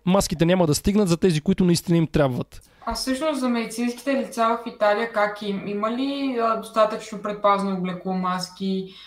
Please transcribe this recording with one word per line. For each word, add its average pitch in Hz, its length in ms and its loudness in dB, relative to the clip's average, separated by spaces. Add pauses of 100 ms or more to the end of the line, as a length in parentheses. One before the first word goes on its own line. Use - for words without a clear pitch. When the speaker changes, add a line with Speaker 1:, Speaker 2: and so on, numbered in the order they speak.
Speaker 1:
маските 180 400 2
няма 175 220 4
да 147 80 4
стигнат 208 340 2
за 170 80 4
тези, 156 240 2
които 190 240 2
наистина 170 320 4
им 160 100 2
трябват. 135 540 0 (240)
Speaker 2:
А 233 80 -4
всъщност 262 460 -2
за 247 100 -2
медицинските 240 640 -4
лица 233 440 0
в 233 120 -10
Италия 208 420 0
как 208 300 -2
им? 196 260 -4
Има 208 240 -4
ли, 269 500 -4
а, 220 140 0
достатъчно - 680 -2
предпазно 196 560 0
облекло, 185 360 -6
маски, 185 800 -4 (140)